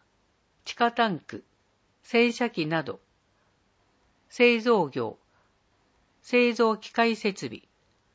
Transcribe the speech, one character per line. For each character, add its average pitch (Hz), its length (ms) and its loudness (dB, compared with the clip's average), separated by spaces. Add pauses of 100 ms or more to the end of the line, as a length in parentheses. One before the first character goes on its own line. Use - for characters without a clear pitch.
(640)
地 - 100 -14
下 240 180 0
タ 233 180 0
ン 160 100 -6
ク、 - 240 -16 (580)
洗 233 300 0
車 233 180 -4
機 175 160 -4
な 160 160 -2
ど。 - 180 -12 (1300)
製 240 300 4
造 214 300 2
業、 117 300 -6 (1040)
製 240 300 2
造 226 220 2
機 - 160 -20
械 233 240 0
設 202 300 -6
備、 - 160 -12 (540)